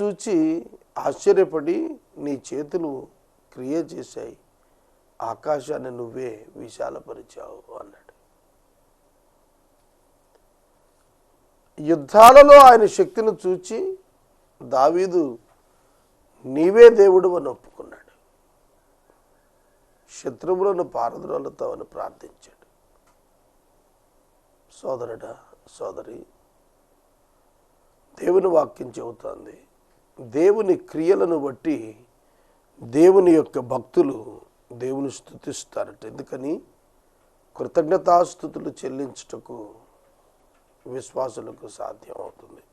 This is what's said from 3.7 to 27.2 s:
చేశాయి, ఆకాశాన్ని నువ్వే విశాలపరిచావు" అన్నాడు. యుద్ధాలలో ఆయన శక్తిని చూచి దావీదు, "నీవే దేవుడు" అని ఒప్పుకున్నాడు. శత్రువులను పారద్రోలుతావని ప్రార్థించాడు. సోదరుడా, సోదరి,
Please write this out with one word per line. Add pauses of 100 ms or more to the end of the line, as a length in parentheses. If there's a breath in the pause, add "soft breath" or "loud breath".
చేశాయి, (840)
ఆకాశాన్ని
నువ్వే (100)
విశాలపరిచావు"
అన్నాడు. (3750)
యుద్ధాలలో
ఆయన
శక్తిని (140)
చూచి (640)
దావీదు, (1040)
"నీవే
దేవుడు"
అని
ఒప్పుకున్నాడు. (2250)
శత్రువులను
పారద్రోలుతావని
ప్రార్థించాడు. (2250)
సోదరుడా, (420)
సోదరి, (1900)